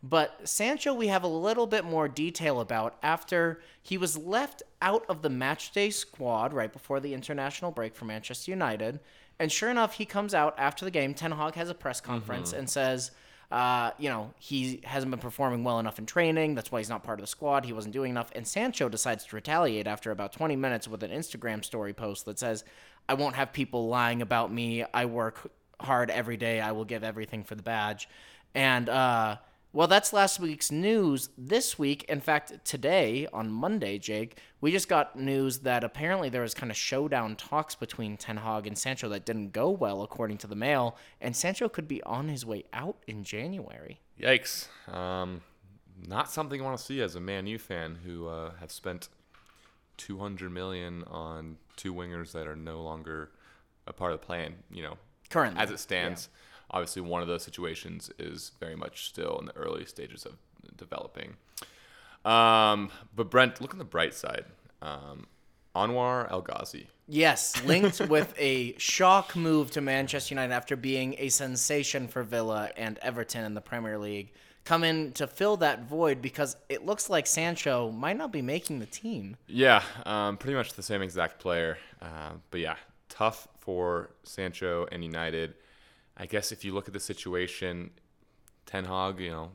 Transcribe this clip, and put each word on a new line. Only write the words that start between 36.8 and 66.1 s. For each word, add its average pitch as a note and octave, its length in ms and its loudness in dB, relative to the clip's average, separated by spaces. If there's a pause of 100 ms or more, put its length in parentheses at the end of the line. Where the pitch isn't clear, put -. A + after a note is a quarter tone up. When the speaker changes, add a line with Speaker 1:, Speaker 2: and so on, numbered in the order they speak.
Speaker 1:
talks - 400 -4
between G#2+ 400 -6
Ten G#2+ 220 -8
Hag G#2+ 300 -4
and G#2 100 -6
Sancho B2+ 320 -4
that G2+ 160 -4
didn't G#2+ 260 -4
go A#2+ 180 2
well, A2 320 0
according G#2+ 360 -4
to G#2 100 -12
the G#2 80 -8
Mail, B2 400 2 (240)
and A#2+ 160 -4
Sancho G3 320 0
could D#3+ 220 -6
be C#3 140 -4
on C3 260 -4
his B2+ 160 -6
way G#2+ 260 -6
out C#3+ 240 -6 (100)
in G#2 200 -10
January. C3 760 -10 (180)
Speaker 2:
Yikes. - 520 2 (180)
Um, F2+ 540 -4 (640)
not G#2+ 240 -2
something C#3+ 260 -4
you C3 60 -6
wanna C3 140 -4
see C3+ 240 -4
as F2+ 140 -2
a F2 40 -8
Man F#2+ 260 -6
U A2 140 -6
fan E2 460 -8
who, E2+ 240 -10
uh, E2 220 -8 (100)
have E2 100 -16
spent - 380 -10 (880)
two G2 220 -10
hundred F#2 340 -6
million F2+ 500 -6
on D#2+ 540 -10 (180)
two F#2 180 -8
wingers F2 380 -8
that D#2+ 160 -8
are D#2 80 -8
no D#2+ 260 -10
longer D#2+ 480 -8 (580)
a - 40 -12
part F2 220 -2
of - 80 -6
the - 40 -20
plan, E2+ 300 -6 (160)
you E2+ 100 -14
know. D2+ 160 -10 (320)
Speaker 1:
Currently. A#2+ 320 2
Speaker 2:
As G2+ 80 2
it F#2 100 -8
stands, F2 520 -2
Speaker 1:
Yeah. - 80 -20 (320)
Speaker 2:
obviously F2+ 320 -2
one F2 180 -2
of F2 60 -2
those E2+ 160 -2
situations E2+ 760 -8
is D#2+ 420 -10
very E2 160 -8
much - 300 -10
still - 340 -4
in - 60 -10
the - 100 -14
early - 300 -4
stages - 400 -14
of - 120 -16 (380)
developing. - 600 -10 (880)
Um, A2 640 8 (260)
but G#2 140 0
Brent, B2 320 6
look B2+ 120 -10
on F#2+ 40 -14
the D#3+ 80 -12
bright E2 280 2
side. - 320 -6 (360)
Um, C#2+ 460 -10 (480)
Anwar B2 560 0